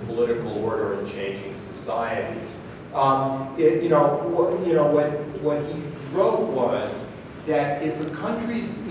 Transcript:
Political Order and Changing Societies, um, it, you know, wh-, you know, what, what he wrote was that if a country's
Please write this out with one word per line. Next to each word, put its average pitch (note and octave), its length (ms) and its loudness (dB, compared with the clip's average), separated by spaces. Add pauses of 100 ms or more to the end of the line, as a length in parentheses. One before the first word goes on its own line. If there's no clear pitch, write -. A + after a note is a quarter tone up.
Political A2+ 580 0
Order G#2 360 0
and G2 80 -4
Changing G3 480 -6
Societies, - 1040 -6 (340)
um, C3+ 640 2
it, - 260 6
you E3 60 0
know, C#3+ 280 6 (140)
wh-, F3 360 2
you E3 60 4
know, D3 180 6
what, D3 180 4 (320)
what D3 240 0
he D#3 160 -6 (340)
wrote - 340 4
was - 560 0 (400)
that C#3+ 360 0
if D#3 240 -2
a - 100 -4
country's A#3 640 -4 (140)